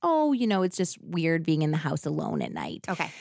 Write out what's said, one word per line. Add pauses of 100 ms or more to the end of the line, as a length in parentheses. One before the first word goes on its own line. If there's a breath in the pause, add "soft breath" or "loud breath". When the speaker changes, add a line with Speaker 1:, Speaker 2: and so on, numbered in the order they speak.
Speaker 1:
"Oh,
you
know,
it's
just
weird
being
in
the
house
alone
at
night."
Speaker 2:
Okay. (100)